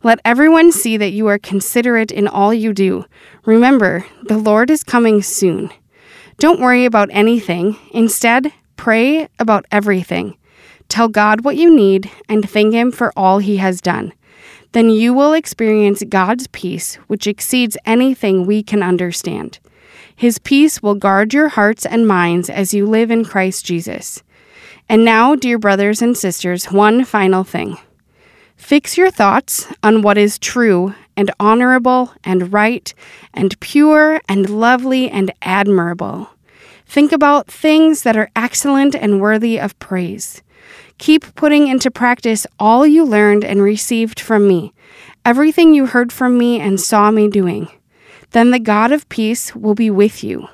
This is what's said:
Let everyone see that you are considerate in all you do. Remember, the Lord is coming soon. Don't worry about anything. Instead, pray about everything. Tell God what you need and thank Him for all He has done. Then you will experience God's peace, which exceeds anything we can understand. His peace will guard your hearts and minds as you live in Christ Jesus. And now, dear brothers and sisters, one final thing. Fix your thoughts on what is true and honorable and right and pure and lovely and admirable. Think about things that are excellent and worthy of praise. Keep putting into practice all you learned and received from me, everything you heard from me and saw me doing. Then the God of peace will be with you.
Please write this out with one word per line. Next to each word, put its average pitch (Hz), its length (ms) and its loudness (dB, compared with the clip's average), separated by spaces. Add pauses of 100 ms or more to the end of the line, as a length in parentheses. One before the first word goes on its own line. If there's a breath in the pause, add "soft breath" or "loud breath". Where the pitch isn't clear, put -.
Let 233 200 2
everyone 320 460 6
see 233 280 -4
that 208 120 -2
you 208 160 -4
are 202 140 0
considerate 226 720 -2
in 202 160 -2
all 202 260 0
you 220 180 -2
do. 185 340 -2 (380 soft breath)
Remember, 220 640 2 (160 loud breath)
the 220 160 -2
Lord 220 320 2
is 302 140 0
coming 226 360 2
soon. - 520 -4 (640 soft breath)
Don't 320 220 2
worry 247 260 2
about 220 260 0
anything. 208 640 0 (160)
Instead, 240 600 0 (240)
pray 262 520 0 (100)
about 220 320 0
everything. 196 680 -4 (520 soft breath)
Tell 226 180 0
God 214 380 0
what 285 120 -2
you 330 160 4
need 196 380 2 (180 loud breath)
and 214 200 -2
thank 214 240 0
Him 233 180 0
for 233 260 -4
all 190 220 2
He 202 200 -2
has 185 220 -2
done. 165 320 -4 (600 soft breath)
Then 226 160 4
you 226 260 2
will 285 200 2
experience 214 760 0
God's 208 400 -2
peace, - 480 -10 (100)
which 208 220 -6
exceeds 240 560 -4
anything 226 600 0
we 208 160 0
can 202 220 -4
understand. 175 800 -6 (560 soft breath)
His 233 240 -2
peace 285 420 0
will 208 140 0
guard 202 360 0
your 294 160 2
hearts 214 380 0
and 226 220 0
minds 175 420 0
as 196 240 -4
you 202 120 0
live 220 260 0
in 226 120 0
Christ 190 400 -4
Jesus. - 600 -10 (640 soft breath)
And 226 160 4
now, 233 320 2
dear 247 220 -4
brothers 208 440 0
and 240 140 0
sisters, 180 560 -6
one 214 320 2
final 190 400 0
thing. 175 340 -10 (800 soft breath)
Fix - 400 -2
your 370 140 2
thoughts - 640 -2 (100)
on 214 200 4
what 208 160 2
is 208 200 0
true 196 560 -2 (220 loud breath)
and - 220 -2
honorable 247 720 2 (120)
and 185 280 -2
right 214 420 -2 (400 loud breath)
and - 260 -4
pure 302 680 2
and 196 200 -2
lovely 247 600 0
and 190 220 -4 (100)
admirable. 185 880 -2 (560 soft breath)
Think 294 240 0
about 285 380 0
things 311 540 2
that 220 140 0
are 214 200 -2
excellent 269 580 -2
and 202 260 -2
worthy 220 380 -2
of - 200 -8
praise. 185 640 -10 (560 soft breath)
Keep - 360 0
putting 294 340 2
into 262 220 -2
practice 240 560 -2 (120)
all 233 280 4
you 311 180 4
learned 208 400 2
and 202 180 0
received 226 580 -2
from 208 260 0
me, 175 260 0 (520 soft breath)
everything 302 500 4
you 269 120 2
heard 240 260 -2
from 247 260 -2
me 240 220 0
and 190 200 -2
saw 208 300 2
me 214 180 2
doing. 180 400 -2 (600 soft breath)
Then 240 220 4
the 247 80 0
God 220 320 0
of 294 160 -4
peace 226 480 -6
will 214 180 -2
be 220 160 0
with 202 320 0
you. 107 320 -10